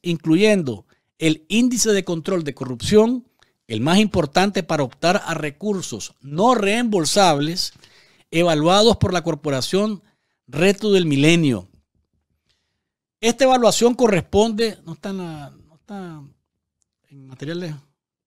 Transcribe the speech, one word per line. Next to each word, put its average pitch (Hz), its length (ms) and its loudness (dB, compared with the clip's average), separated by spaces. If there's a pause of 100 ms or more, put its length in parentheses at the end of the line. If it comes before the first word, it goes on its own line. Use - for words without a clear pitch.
incluyendo 165 840 0 (320)
el 156 320 -2
índice 220 440 0
de 190 120 0
control 170 400 -4
de 139 100 -8
corrupción, 214 720 0 (400)
el 110 140 -6
más 165 180 2
importante 190 640 0
para 156 200 -2
optar 170 420 -2
a 165 100 -6
recursos 156 840 -8
no 170 340 2
reembolsables, 190 1160 0 (580)
evaluados 175 680 2
por 190 160 0
la 170 80 -2
corporación 165 800 -4 (440)
Reto 190 460 0
del 185 140 2
Milenio". 143 600 2 (1500)
Esta 233 220 0
evaluación 240 540 2
corresponde, 214 880 0
no 165 80 -14
está 196 180 -12
en 190 80 -10
la, 156 320 -14
no - 240 -20
está 175 480 -18 (840)
en 139 180 -20
material 139 320 -12
de 170 160 -10 (520)